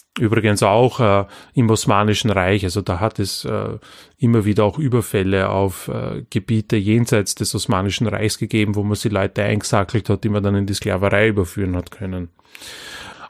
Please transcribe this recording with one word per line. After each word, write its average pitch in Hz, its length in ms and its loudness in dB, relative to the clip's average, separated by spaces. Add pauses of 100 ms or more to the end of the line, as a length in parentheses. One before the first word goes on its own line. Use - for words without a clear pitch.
(200)
Übrigens 107 440 2
auch, 113 360 4
äh, 101 260 4 (280)
im 117 160 4
Osmanischen 107 600 2
Reich, 98 340 2
also 95 180 -2
da 90 180 -4
hat 110 200 -2
es, - 240 -4
äh, 107 340 -6 (400)
immer 117 280 2
wieder 107 180 2
auch 104 160 0
Überfälle 101 680 0
auf, 98 400 -2
äh, 113 400 -6
Gebiete 110 480 -2
jenseits 107 580 2
des - 180 -4
Osmanischen 101 540 -2
Reichs 104 300 -2
gegeben, 104 380 0
wo 104 80 0
man 104 180 0
die 117 80 -2
Leute 101 340 -2
eingesackelt 104 640 0
hat, 101 140 0
die 110 60 0
man 101 140 0
dann 101 120 2
in 101 120 0
die 101 60 -2
Sklaverei 101 540 2
überführen 98 480 -2
hat 90 160 -6
können. 92 380 -10 (1000)